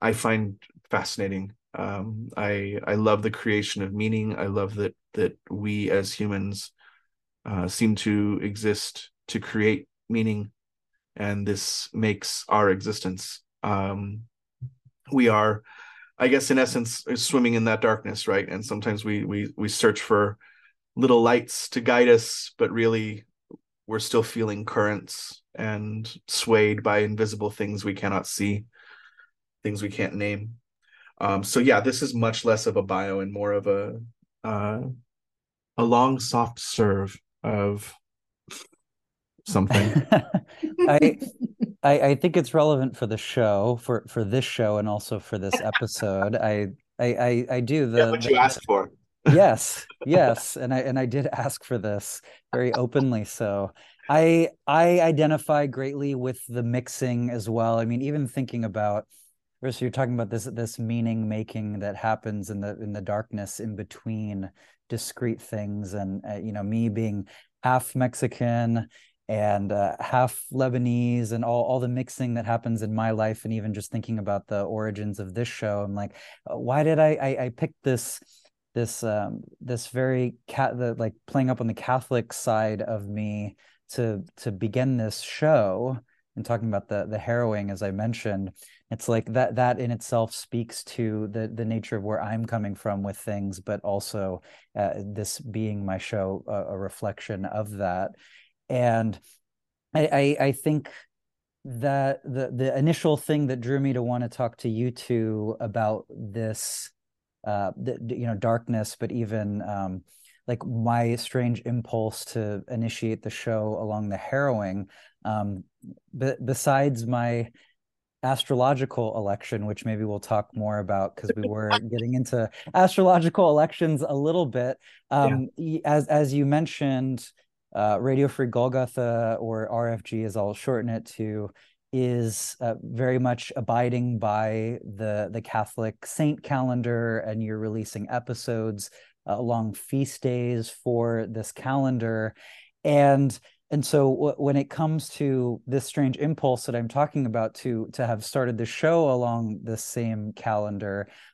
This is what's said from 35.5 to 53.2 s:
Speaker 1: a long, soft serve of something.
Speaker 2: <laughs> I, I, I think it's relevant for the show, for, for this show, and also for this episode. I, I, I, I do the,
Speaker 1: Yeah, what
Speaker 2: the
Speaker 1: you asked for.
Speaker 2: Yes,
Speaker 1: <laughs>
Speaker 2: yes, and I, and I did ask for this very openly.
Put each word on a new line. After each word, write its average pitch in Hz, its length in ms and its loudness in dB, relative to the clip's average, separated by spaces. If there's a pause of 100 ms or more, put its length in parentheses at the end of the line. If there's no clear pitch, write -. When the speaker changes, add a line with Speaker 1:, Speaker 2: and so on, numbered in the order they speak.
Speaker 1:
a 117 60 4
long, 123 360 6
soft 120 400 0
serve 98 600 0 (240)
of 104 500 -2 (1500)
something. 107 600 4
Speaker 2:
<laughs> - 40 -4 (760)
I, 294 300 8 (640)
I, 143 180 6
I 139 160 6
think 175 220 2
it's 151 160 2
relevant 147 420 4
for 117 120 -2
the 107 100 -2
show, 110 640 2
for, 120 260 -2
for 117 160 -2
this 123 220 0
show, 107 320 0
and 104 100 0
also 104 320 -4
for - 180 -6
this 95 220 -2
episode. 104 760 -2
I, 104 320 0 (320)
I, 123 60 0
I, 123 440 2
I 127 120 0
do 135 280 2
the, 117 80 0
Speaker 1:
Yeah, 113 140 8
what 117 100 0
Speaker 2:
the 117 80 2
Speaker 1:
you 131 80 6
asked 131 280 4
for. 98 260 2 (420)
Speaker 2:
Yes, 156 520 6 (100)
Speaker 1:
<laughs> - 100 -10
Speaker 2:
yes, 139 500 4
and 127 180 -2
I, 131 60 2
and 131 180 0
I 131 80 2
did 135 220 0
ask 131 360 -4
for 127 140 -2
this 104 440 -6 (320)
very 123 200 2
openly. 123 520 0